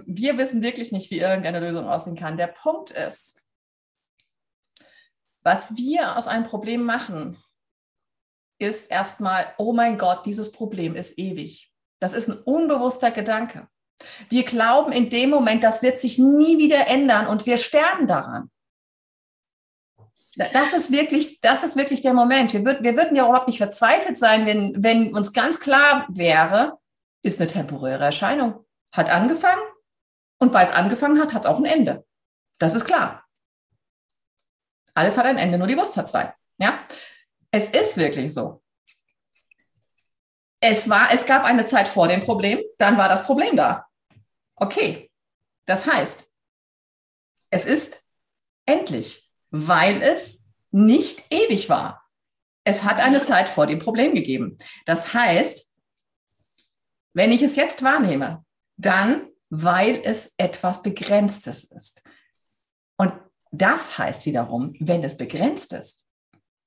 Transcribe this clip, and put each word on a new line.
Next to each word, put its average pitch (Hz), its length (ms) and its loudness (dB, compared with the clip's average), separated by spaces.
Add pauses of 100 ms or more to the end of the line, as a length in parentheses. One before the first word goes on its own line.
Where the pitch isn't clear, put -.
wir 233 320 -4
wissen 254 220 -4
wirklich 233 300 -8
nicht, 190 220 -8
wie 165 80 -6
irgendeine 175 400 -2
Lösung 165 280 -8
aussehen 165 280 -6
kann. 160 200 -10
Der 170 120 -4
Punkt - 420 -6
ist, - 500 -12 (2000)
was 196 320 0
wir 277 400 -4
aus 240 100 -6
einem 226 200 -4
Problem 220 360 -6
machen, 233 580 -6 (1160)
ist 208 320 -6
erstmal, 190 680 -4
oh 220 160 -4
mein 233 260 0
Gott, 180 280 -2
dieses 214 240 -8
Problem 175 460 -8
ist - 200 -12
ewig. 165 560 -12 (280)
Das 185 120 -4
ist 226 140 -6
ein 208 160 -8
unbewusster 254 680 0
Gedanke. 220 560 -6 (600)
Wir 247 160 0
glauben 240 480 2
in 247 180 0
dem 247 200 0
Moment, 233 340 2
das 226 180 2
wird 254 160 2
sich 247 200 -4
nie 302 400 6
wieder 302 280 4
ändern 247 400 2
und 208 200 -2
wir 240 120 2
sterben 320 480 2
daran. 135 440 -4 (1900)
Das 285 360 0
ist 330 200 -2
wirklich, 302 480 0
das 262 240 2
ist - 120 -4
wirklich 277 240 -2
der 254 140 2
Moment. 247 380 4
Wir 202 120 0
würd-, 269 180 0
wir 233 140 2
würden 320 200 2
ja 254 100 4
überhaupt 254 220 4
nicht 233 100 -4
verzweifelt 233 580 0
sein, 220 300 4
wenn, 202 360 -2
wenn 226 320 2
uns 208 180 -2
ganz 269 260 0
klar 285 520 4
wäre, 180 680 2 (440)
ist - 180 -2
eine 165 100 0
temporäre 139 540 -4
Erscheinung. 220 600 -2 (280)
Hat 165 180 0
angefangen 330 520 2 (760)
und 247 160 4
weil 185 120 6
es 180 60 0
angefangen 262 480 2
hat, 302 120 0
hat 233 100 -4
es - 80 0
auch - 80 0
ein 294 60 0
Ende. - 420 0 (520)
Das 160 160 0
ist 226 100 -4
klar. - 400 -2 (1700)
Alles 196 240 2
hat 240 80 4
ein 262 120 0
Ende, 180 200 0
nur 185 80 0
die 262 100 0
Wurst 403 200 -2
hat - 120 -4
zwei. - 240 -4 (260)
Ja? 208 200 -2 (720)
Es 208 200 -2
ist 427 260 0
wirklich 151 360 -2
so. - 300 -8 (2000)
Es 220 280 2
war, 214 240 4
es 254 140 0
gab 269 180 4
eine 226 220 2
Zeit 202 220 2
vor 170 200 4
dem 185 160 0
Problem, 208 360 -2 (180)
dann 208 180 4
war 190 120 4
das - 160 0
Problem 302 320 0
da. - 320 0 (720)
Okay, - 500 -4 (560)
das 185 200 -2
heißt, - 420 -2 (1200)
es 185 140 -2
ist - 400 -4 (600)
endlich, - 640 -4 (200)
weil 170 520 2
es - 420 -2 (260)
nicht 214 600 4
ewig 339 380 0
war. - 360 -4 (600)
Es 196 180 0
hat 208 160 0
eine 269 220 4
Zeit 190 280 2
vor 151 180 0
dem 151 120 -2
Problem 233 360 0
gegeben. - 440 -4 (260)
Das 165 300 -4
heißt, 226 600 0 (1400)
wenn 214 180 4
ich 247 100 2
es 285 140 0
jetzt 277 260 -2
wahrnehme, 175 640 0 (320)
dann, 196 540 0 (180)
weil 180 560 0
es - 320 -6
etwas 185 460 -4
Begrenztes 202 840 -2
ist. - 380 -20 (960)
Und 185 160 -2 (360)
das 202 460 -2
heißt - 300 -8
wiederum, 120 540 -4
wenn 165 240 -2
es 131 120 -10
begrenzt 156 560 -6
ist, - 320 -18 (640)